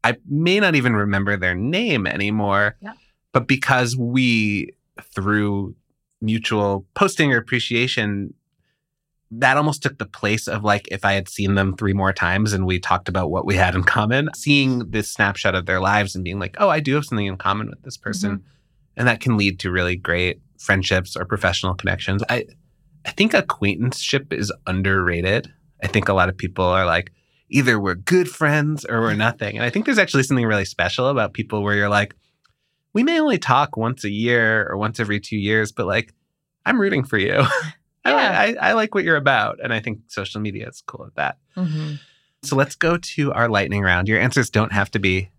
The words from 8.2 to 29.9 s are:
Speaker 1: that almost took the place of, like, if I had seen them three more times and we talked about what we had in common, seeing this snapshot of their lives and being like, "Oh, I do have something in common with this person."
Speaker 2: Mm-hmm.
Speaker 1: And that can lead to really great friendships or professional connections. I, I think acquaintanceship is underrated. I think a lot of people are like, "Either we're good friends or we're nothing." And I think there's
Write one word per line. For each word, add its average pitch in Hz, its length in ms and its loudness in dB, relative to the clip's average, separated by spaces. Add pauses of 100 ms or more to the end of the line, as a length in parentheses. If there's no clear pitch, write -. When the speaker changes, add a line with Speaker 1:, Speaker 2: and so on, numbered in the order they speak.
Speaker 1:
that 127 260 4
almost 147 260 0
took - 160 -4
the 110 60 -8
place 107 440 -2
of, 104 160 -4
like, 104 260 2
if 98 140 -6
I 101 80 4
had 98 160 -2
seen 101 260 -2
them 98 220 2
three 98 180 0
more 95 180 2
times 98 400 0
and 95 140 0
we 92 120 0
talked 90 300 -2
about 90 220 -2
what 90 160 -4
we 98 80 0
had 90 200 2
in 90 100 0
common, 123 500 2
seeing 131 560 0
this 110 200 -2
snapshot 98 440 0
of 92 120 0
their 92 140 0
lives 101 340 2
and 92 80 -6
being 90 160 -6
like, 98 200 -8
"Oh, 202 100 2
I 160 120 2
do 135 160 0
have 143 100 -2
something 104 200 -2
in 95 120 -6
common 104 320 -4
with - 120 -20
this - 140 -16
person." 196 420 -4
Speaker 2:
Mm-hmm. - 80 -16 (520)
Speaker 1:
And 123 100 2
that 110 120 0
can 117 180 0
lead 98 220 0
to 95 100 -4
really 90 260 0
great 90 440 -2 (180)
friendships 92 580 0
or 90 80 -6
professional 90 500 -2
connections. 95 540 -4
I, 123 160 -2 (600)
I - 60 -8
think 220 200 2
acquaintanceship 123 1000 0
is 101 180 -4 (140)
underrated. 92 840 0 (320)
I 104 40 -6
think 101 240 0
a 98 40 4
lot 92 140 4
of 95 80 -4
people 90 300 -2
are 92 180 2
like, 87 260 0 (380)
"Either 123 320 2
we're 95 140 0
good 175 340 0
friends 151 560 0
or 113 160 -2
we're 110 140 2
nothing." 107 420 -2
And 117 80 -2
I 120 60 0
think 208 160 -2
there's 254 120 2